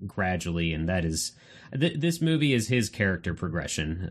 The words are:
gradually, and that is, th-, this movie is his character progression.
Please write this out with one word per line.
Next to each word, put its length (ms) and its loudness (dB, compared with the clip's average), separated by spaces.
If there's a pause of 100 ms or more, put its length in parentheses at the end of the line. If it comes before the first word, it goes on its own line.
gradually, 680 0
and 160 -2
that 160 2
is, 280 -2 (460)
th-, 200 0
this 240 0
movie 320 4
is 140 2
his 200 2
character 460 0
progression. 760 -4